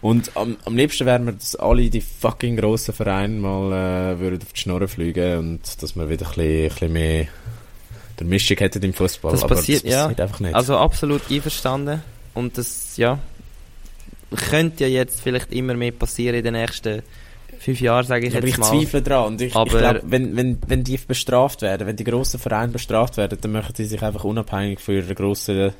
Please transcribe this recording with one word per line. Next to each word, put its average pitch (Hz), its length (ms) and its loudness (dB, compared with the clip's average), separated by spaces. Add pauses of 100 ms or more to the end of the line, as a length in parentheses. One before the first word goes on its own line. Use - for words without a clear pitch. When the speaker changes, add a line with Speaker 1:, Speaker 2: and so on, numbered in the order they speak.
Speaker 1:
Und 113 360 4
am, 110 180 -2 (100)
am 113 120 -4
liebsten 127 300 2
wären 123 180 4
wir, 117 80 -2
dass - 220 -8
alle 117 340 6
die 113 120 2
fucking 117 560 -2
grossen 110 360 2
Vereine 101 460 0
mal, 95 320 0 (420)
äh, 87 60 -4
würden 90 240 0
auf - 100 -16
die - 80 -6
Schnurren 92 260 0
fliegen 87 520 0
und 82 420 -6
dass 76 140 -6
wir 80 140 -4
wieder 80 180 -2
ein - 80 -6
bisschen, 80 280 2
ein 78 60 0
bisschen 82 240 -2
mehr 80 340 2 (920)
der 82 80 -4
Mischung 98 300 2
hätten 95 260 0
im 92 100 2
Fußball. - 380 0
Speaker 2:
Das - 120 4
Speaker 1:
Aber - 120 4
Speaker 2:
passiert, 90 280 2
Speaker 1:
das - 80 0
Speaker 2:
ja. 131 120 4
Speaker 1:
passiert 120 180 0
einfach 98 200 -2
nicht. 87 120 -2
Speaker 2:
Also 127 240 2
absolut 143 540 2
einverstanden. 143 720 -2 (320)
Und 120 240 -4
das, - 380 -8
ja, 120 200 2 (1300)
könnte 139 360 2
ja 131 40 2
jetzt 127 300 0
vielleicht - 320 -4
immer 127 220 -2
mehr 120 180 -2
passieren 120 460 -2
in 117 80 -2
den 117 80 0
nächsten 113 500 -4 (580)
fünf 127 180 -2
Jahren, 123 280 4
sag 120 160 0
ich 123 100 -2
Speaker 1:
Ja, 120 60 0
aber 123 80 0
Speaker 2:
jetzt 123 80 2
Speaker 1:
ich 120 40 -2
Speaker 2:
mal. 107 100 4
Speaker 1:
zweifle 147 340 4
dran 131 240 4
und 110 140 -4
ich, 123 80 -2
ich - 60 -4
Speaker 2:
Aber 113 220 4
Speaker 1:
glaub, 117 260 6
wenn, 123 320 2
wenn, 123 300 2
wenn 131 180 2
die 131 140 -2
bestraft 131 640 2
werden, 98 240 0
wenn 104 100 -4
die 110 80 -8
grossen 120 360 0
Vereine 113 320 0
bestraft 117 460 0
werden, 101 220 0
dann 107 120 -4
machen 107 260 -2
die 110 80 -2
sich 107 160 -4
einfach 104 220 -2
unabhängig 101 560 -2
von 101 160 0
ihrer 95 180 0
grossen 98 680 0